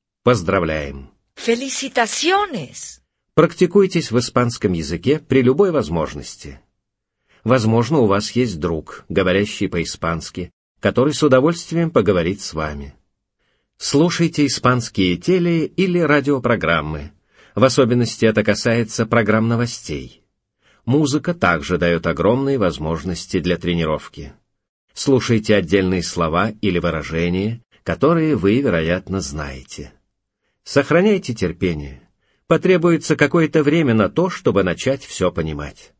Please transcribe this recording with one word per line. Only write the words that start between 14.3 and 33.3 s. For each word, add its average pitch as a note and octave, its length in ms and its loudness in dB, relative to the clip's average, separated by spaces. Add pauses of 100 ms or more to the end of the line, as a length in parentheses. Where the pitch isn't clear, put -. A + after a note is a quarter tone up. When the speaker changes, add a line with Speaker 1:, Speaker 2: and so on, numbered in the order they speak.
Speaker 1:
испанские B2 720 0
теле- E3+ 500 0
или F3 320 0
радиопрограммы. A2+ 1120 0 (460)
В G#2+ 80 4
особенности B2 600 2
это A2 200 2
касается A2+ 600 0
программ A2 440 2
новостей. A#2 760 -6 (640)
Музыка D3+ 500 0
также F2 420 0
дает E2+ 300 0
огромные A#2+ 500 0
возможности E2 840 -4
для E2+ 160 -2
тренировки. D#2+ 760 -4 (640)
Слушайте A2+ 560 2
отдельные F#2 480 2
слова F2 580 -2
или F2+ 200 0
выражения, E2+ 840 -2 (220)
которые D#3 500 0
вы, G#2 260 2
вероятно, F#2 600 -2
знаете. C#2+ 720 -12 (720)
Сохраняйте E3+ 720 0
терпение. D#2 680 -4 (460)
Потребуется E3 640 2
какое-то D#3 480 2